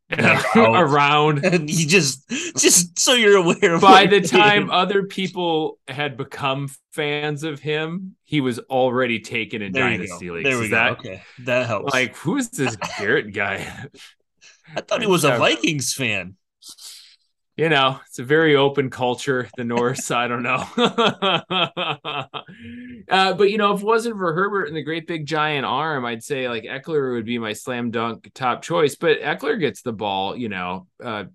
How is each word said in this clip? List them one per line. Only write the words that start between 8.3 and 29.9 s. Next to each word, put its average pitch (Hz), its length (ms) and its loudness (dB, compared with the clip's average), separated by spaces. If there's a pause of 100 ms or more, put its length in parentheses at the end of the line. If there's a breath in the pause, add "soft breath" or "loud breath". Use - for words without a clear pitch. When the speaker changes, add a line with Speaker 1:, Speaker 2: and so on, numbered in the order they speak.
Speaker 1:
was 127 200 -2
already 127 580 0
taken 113 420 -6
in 98 120 -8
Speaker 2:
There 127 180 0
you 110 80 -2
Speaker 1:
dynasty 90 300 -10
Speaker 2:
go. 87 60 -8
Speaker 1:
leagues. 85 140 -4
Speaker 2:
There 127 100 0
we 117 80 -2
Speaker 1:
Is 107 40 -6
Speaker 2:
go. 117 60 2
Speaker 1:
that 120 240 2
Speaker 2:
Okay. 95 220 -16 (180)
That 123 260 -2
helps. 113 260 -4
Speaker 1:
like, 127 220 0
who - 220 -4
is - 140 -4
this 123 260 -4
Speaker 2:
<laughs> - 240 -10
Speaker 1:
Garrett 107 340 -2
guy? 98 540 -6 (880 loud breath)
Speaker 2:
I - 60 -6
thought - 180 -4
he 220 80 -2
was 170 160 4
a 147 60 4
Speaker 1:
Yeah. 120 80 2
Speaker 2:
Vikings 160 560 0
fan. 101 420 -4 (1200 loud breath)
Speaker 1:
You 160 140 2
know, 135 360 2
it's - 120 -16
a 135 40 -8
very 151 320 4
open 139 360 2
culture, 123 680 -4
the 123 80 -6
North, 120 460 -2
I 120 180 0
don't 120 140 -4
know. 127 200 -2 (140)
<laughs> 180 1600 -2 (720 loud breath)
Uh, 190 260 2
but, 202 160 4
you 214 80 -2
know, 208 140 2
if 196 80 -4
it 202 60 -8
wasn't 226 300 0
for 180 180 -2
Herbert 196 320 -2
and 151 100 -8
the 156 60 -6
great 160 240 -6
big 160 200 -8
giant 151 380 -2
arm, 135 400 -2
I'd 117 200 -6
say, 131 240 -4
like, 113 160 -6
Eckler 139 500 -4
would 117 100 -4
be 120 140 -4
my 110 140 -4
slam 120 400 -6
dunk 113 420 -4
top 120 280 -4
choice. 160 340 0
But 160 240 0
Eckler 190 400 -4
gets 127 220 -4
the 123 100 -6